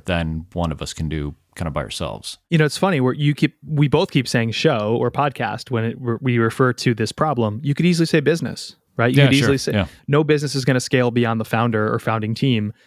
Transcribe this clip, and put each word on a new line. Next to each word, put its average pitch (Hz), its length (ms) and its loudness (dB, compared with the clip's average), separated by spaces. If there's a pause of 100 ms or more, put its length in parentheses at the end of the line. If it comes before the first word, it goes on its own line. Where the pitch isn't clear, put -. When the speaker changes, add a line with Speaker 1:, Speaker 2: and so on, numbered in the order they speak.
Speaker 1:
than 82 480 -4
one 85 180 -2
of 76 120 -8
us 73 100 -8
can 80 160 -6
do 73 260 -4 (200)
kind 85 120 -6
of 78 60 -6
by 73 80 -4
ourselves." 60 560 -10 (140)
Speaker 2:
You 170 80 4
know, 156 80 4
it's 143 100 -4
funny, 185 240 2
where 127 140 2
you 147 200 0
keep, 151 220 -2 (100)
we 147 220 2
both 151 220 2
keep 127 180 0
saying 113 220 0
show 113 500 0
or 120 100 0
podcast 131 600 -4
when 113 140 0
it, 113 120 -4 (240)
we 127 160 0
refer 117 380 2
to - 180 0
this 110 200 -2
problem. 120 520 -2
You 143 80 0
could 160 140 0
easily 170 200 2
say 160 140 2
business, 143 560 -2 (220)
right? 120 120 2
You 139 120 6
Speaker 1:
Yeah, 139 60 8
Speaker 2:
could 135 80 4
Speaker 1:
sure. 139 80 4
Speaker 2:
easily 135 140 2
say, - 140 -4
Speaker 1:
Yeah. 101 140 2 (200)
Speaker 2:
no 143 160 2
business 147 320 0
is 131 120 -2
gonna 131 140 2
scale 123 300 2
beyond 117 300 0
the 110 60 -6
founder 110 460 0
or 117 60 -2
founding 110 360 -2
team 110 400 0 (120)